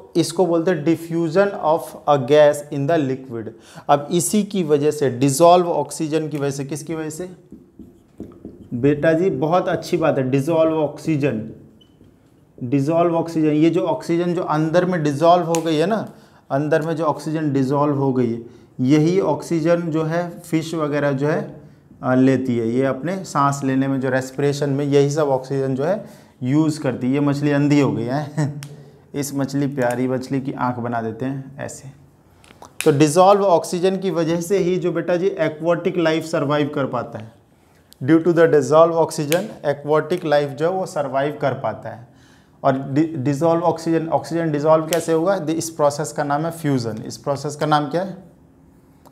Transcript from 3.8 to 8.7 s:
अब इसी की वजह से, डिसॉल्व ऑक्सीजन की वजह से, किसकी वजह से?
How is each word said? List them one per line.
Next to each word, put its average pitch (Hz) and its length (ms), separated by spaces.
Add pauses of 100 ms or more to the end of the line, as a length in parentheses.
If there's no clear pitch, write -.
अब 147 220
इसी 180 320
की 196 200
वजह 147 280
से, 147 180
डिसॉल्व 143 600
ऑक्सीजन 156 600
की 147 80
वजह 139 140
से, 139 140
किसकी 151 300
वजह 156 140
से? 180 220 (1400)